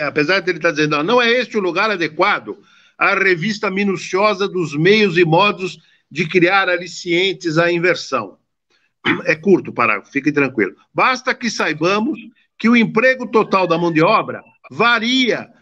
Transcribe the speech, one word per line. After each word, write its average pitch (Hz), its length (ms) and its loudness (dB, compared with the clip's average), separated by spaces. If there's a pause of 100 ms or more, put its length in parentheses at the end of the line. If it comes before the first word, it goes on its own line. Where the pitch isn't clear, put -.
apesar 151 400 0
de 180 100 -6
ele 165 80 -4
tá 170 100 2
dizendo, 151 280 0
"Não, 147 60 -2
não 240 180 2
é 233 100 2
este 240 260 -2
o 208 40 -2
lugar 185 280 -2
adequado 165 680 -2 (400)
à 185 180 0
revista 190 560 0
minuciosa 196 760 -2
dos 165 280 -6
meios 185 420 2
e 180 80 6
modos 180 540 0 (320)
de 160 160 -4
criar 185 420 2
alicientes 175 880 -2
à 170 140 2
inversão." 165 640 -2 (880)
É 160 100 2
curto 156 360 2
o - 20 -12
parágrafo, 110 380 -2
fiquem 139 200 -2
tranquilo. 120 440 0 (180)
"Basta 240 400 -2
que 233 160 -4
saibamos 196 680 -2 (360)
que - 140 0
o 240 80 6
emprego 240 480 2
total 208 400 2
da 165 100 2
mão 175 160 0
de 156 120 2
obra 160 400 0 (260)
varia 226 800 0 (120)